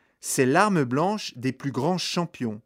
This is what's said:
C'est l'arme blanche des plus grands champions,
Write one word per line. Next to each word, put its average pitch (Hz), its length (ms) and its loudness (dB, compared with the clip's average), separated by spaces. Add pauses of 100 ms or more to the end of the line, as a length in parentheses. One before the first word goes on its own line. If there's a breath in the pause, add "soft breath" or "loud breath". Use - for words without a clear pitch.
(200)
C'est - 260 0
l'arme 170 380 4
blanche 160 520 -2
des 127 160 -2
plus 139 200 -6
grands 165 260 0
champions, 123 680 -4